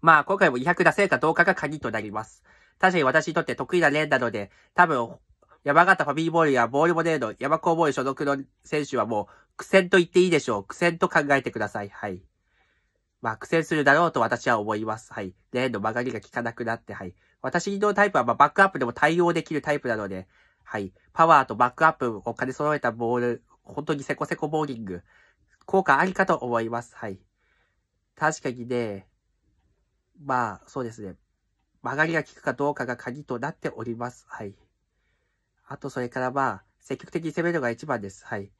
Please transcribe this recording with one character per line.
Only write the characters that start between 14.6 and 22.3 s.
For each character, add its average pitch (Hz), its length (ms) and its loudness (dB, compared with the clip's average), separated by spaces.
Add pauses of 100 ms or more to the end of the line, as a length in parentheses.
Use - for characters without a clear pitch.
思 107 160 -4
い 107 80 -4
ま 110 140 -6
す。 - 140 -20
は - 80 -10
い。 92 140 -10 (180)
レ 127 140 -2
ー - 20 -2
ン 120 40 -4
の 104 80 -4
曲 110 120 -2
が 120 100 -4
り 123 100 -4
が 110 80 -8
効 - 80 -20
か 120 140 -6
な 117 100 -6
く 120 120 -10
な 113 100 -4
っ - 80 -12
て、 101 120 -14
は 98 100 -14
い。 90 100 -14 (280)
私 175 360 -4
の 208 140 2
タ 202 140 4
イ 196 40 0
プ 160 80 2
は、 120 60 2
ま 117 80 0
あ、 - 40 2
バ 143 100 8
ッ 147 40 4
ク - 120 4
ア 196 40 8
ッ 190 40 0
プ - 80 -10
で 131 60 0
も 120 80 -4
対 165 280 2
応 175 120 4
で 165 100 -2
き - 100 -10
る 147 80 -2
タ 147 120 -2
イ 143 80 -2
プ 127 80 -6
な 113 80 0
の 104 120 -6
で、 92 200 -10 (340)
は - 160 -10
い。 98 140 -8 (200)
パ 165 140 4
ワ 151 160 8
ー - 20 0
と 107 120 -8
バ 120 120 2
ッ - 40 -2
ク - 120 -2
ア 160 60 6
ッ - 60 -6
プ 113 280 -6
を 117 100 -4